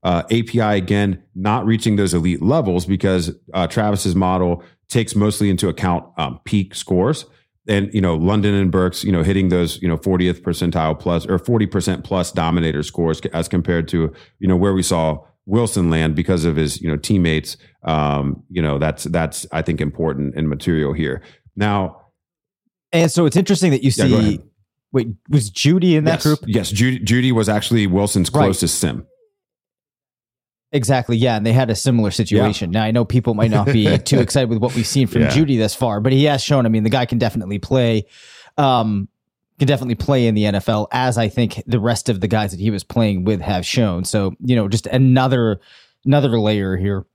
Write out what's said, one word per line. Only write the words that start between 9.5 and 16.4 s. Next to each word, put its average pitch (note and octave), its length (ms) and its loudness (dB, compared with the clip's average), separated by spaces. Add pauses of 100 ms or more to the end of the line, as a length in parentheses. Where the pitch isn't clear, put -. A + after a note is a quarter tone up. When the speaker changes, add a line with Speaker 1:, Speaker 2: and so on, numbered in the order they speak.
Speaker 1:
you F#2 60 -2
know, D#2+ 80 0
fortieth F2+ 480 0
percentile E2 560 -2
plus E2+ 260 -2
or F2+ 140 0
forty A2+ 260 0
percent F#2+ 380 -4
plus F2+ 300 -4
dominator E2 500 0
scores D#2+ 400 -4
c-, - 80 -6
as E2 160 -4
compared E2+ 400 -2
to, D#2+ 260 -2 (260)
you F#2+ 100 -2
know, F#2 80 4
where G2 160 2
we F#2 100 0
saw D#2+ 360 -2 (260)
Wilson G2+ 440 0
land D#2+ 260 0
because E2 280 0